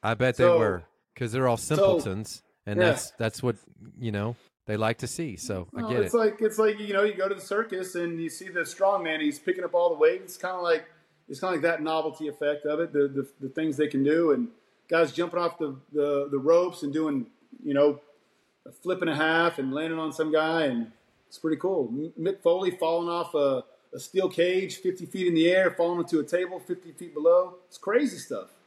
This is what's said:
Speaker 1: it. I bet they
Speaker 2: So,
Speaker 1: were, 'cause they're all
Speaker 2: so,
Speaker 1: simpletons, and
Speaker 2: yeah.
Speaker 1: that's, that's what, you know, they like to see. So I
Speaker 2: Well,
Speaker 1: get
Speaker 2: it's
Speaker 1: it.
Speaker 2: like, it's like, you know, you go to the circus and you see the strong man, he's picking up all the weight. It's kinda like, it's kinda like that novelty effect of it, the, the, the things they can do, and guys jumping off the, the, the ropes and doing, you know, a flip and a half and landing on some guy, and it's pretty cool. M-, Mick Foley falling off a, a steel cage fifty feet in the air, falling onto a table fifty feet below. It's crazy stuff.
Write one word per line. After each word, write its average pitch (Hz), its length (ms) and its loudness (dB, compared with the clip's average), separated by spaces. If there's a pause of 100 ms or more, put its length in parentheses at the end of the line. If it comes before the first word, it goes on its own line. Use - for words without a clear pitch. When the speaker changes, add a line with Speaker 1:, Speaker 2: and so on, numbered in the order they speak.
Speaker 1:
it. 107 40 0
I 110 80 2
bet 123 220 2
they 127 80 4
Speaker 2:
So, 175 120 6
Speaker 1:
were, 90 260 2 (320)
'cause 117 160 -6
they're 131 160 0
all 117 100 2
Speaker 2:
so, 156 180 -2
Speaker 1:
simpletons, 160 640 0 (240)
and 104 140 -2
Speaker 2:
yeah. - 80 4
Speaker 1:
that's, 143 240 -2
that's - 320 -6
what, 120 120 0 (440)
you 113 120 -4
know, 104 240 -2 (300)
they 107 120 -4
like 110 220 0
to 127 80 -8
see. 131 300 -8
So 92 380 -8
I 247 60 -8
Speaker 2:
Well, 226 100 -6
Speaker 1:
get 240 100 0
Speaker 2:
it's 196 120 -2
Speaker 1:
it. 233 40 4
Speaker 2:
like, 214 240 2
it's 214 180 0
like, 214 200 2
you 208 140 -6
know, 196 100 2
you 208 100 2
go 190 160 -2
to 202 60 -4
the 180 60 -16
circus 190 540 -6
and 170 260 -4
you 165 80 -4
see 185 200 -14
the 175 160 -4
strong 196 380 0
man, 156 180 -2
he's 147 180 -2
picking 180 240 -2
up - 100 -6
all 175 160 4
the 165 60 -2
weight. 160 280 4
It's - 140 -18
kinda 185 200 -6
like, 170 280 0 (440)
it's 135 100 -12
kinda 185 140 -2
like 156 100 -2
that 165 180 2
novelty 156 460 -2
effect 147 380 -2
of 151 160 -2
it, 165 120 -4
the, 143 140 4
the, 139 200 -4 (120)
the 135 100 -8
things 156 280 -2
they 147 100 2
can 135 160 0
do, 156 280 4
and 120 180 2 (400)
guys 165 240 2
jumping 170 260 -2
off 170 180 -2
the, 143 180 -6 (180)
the, 143 380 0
the 139 60 -2
ropes 170 460 2
and 143 80 -4
doing, 143 360 -2 (360)
you 147 100 -4
know, 143 260 4 (680)
a - 40 -20
flip 185 300 -4
and 170 80 -2
a 151 60 -2
half 165 420 2
and 131 160 -4
landing 160 260 -4
on 156 120 -4
some 156 220 -2
guy, 160 320 2
and 117 260 -2 (360)
it's - 120 -20
pretty 156 180 -2
cool. 175 340 -2
M-, 151 280 -8
Mick 185 220 -4
Foley 185 300 2
falling 170 380 0
off 170 260 -4
a, 139 280 2 (320)
a - 40 -12
steel 185 300 -2
cage 180 520 0
fifty 185 240 -4
feet 185 220 -2
in 175 60 2
the 160 160 6
air, 185 220 4
falling 175 280 0
onto 165 200 0
a 143 40 -2
table 180 360 -2
fifty 170 320 -10
feet 160 220 -18
below. 170 420 4 (140)
It's - 80 -20
crazy 220 400 0
stuff. 120 320 -10 (180)